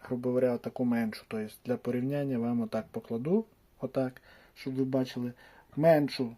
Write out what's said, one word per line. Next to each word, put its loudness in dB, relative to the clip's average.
грубо -4
говоря, 2
таку -4
меншу. 0
Тобто -6
для -2
порівняння -2
вам 0
отак -4
покладу, 0
отак, -4
щоб -8
ви 2
бачили, -2
меншу 4